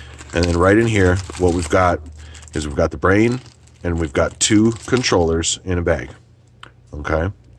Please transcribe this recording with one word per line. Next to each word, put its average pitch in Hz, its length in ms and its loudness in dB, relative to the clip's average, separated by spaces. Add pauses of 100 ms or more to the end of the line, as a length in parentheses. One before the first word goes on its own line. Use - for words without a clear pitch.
(320)
And 85 140 0
then 85 140 0
right 98 180 4
in 117 80 2
here, 98 300 2 (240)
what 90 160 2
we've 90 140 -4
got 90 320 2 (520)
is 76 140 -6
we've 71 80 -10
got 80 160 0
the 80 60 -10
brain, 110 440 2 (420)
and 85 160 -2
we've 80 140 -4
got 80 260 -2
two 110 340 2 (120)
controllers 85 800 0
in 90 160 -4
a - 20 -2
bag, 80 300 -4 (840)
okay? 80 380 -4 (260)